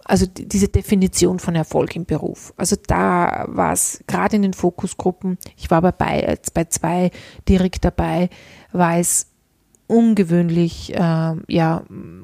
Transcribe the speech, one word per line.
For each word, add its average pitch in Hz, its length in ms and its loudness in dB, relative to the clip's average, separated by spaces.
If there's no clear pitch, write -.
also 190 220 2
d-, - 180 -12
diese 202 240 0
Definition 185 720 2
von 170 160 -4
Erfolg - 400 -2
im 175 80 -8
Beruf. - 540 -6
Also 185 180 0
da 180 600 0
war's - 600 -2
gerade 190 280 -2
in 208 60 2
den 196 120 0
Fokusgruppen, 180 840 -4
ich - 160 -6
war 165 100 4
bei, 175 120 2
bei, - 260 -2
äh, - 180 -2
bei 165 120 -2
zwei 175 460 -2
direkt 185 380 2
dabei, 170 440 0
war 170 240 2
es - 300 0
ungewöhnlich, 175 1040 2
äh, 160 420 0
ja, 165 360 0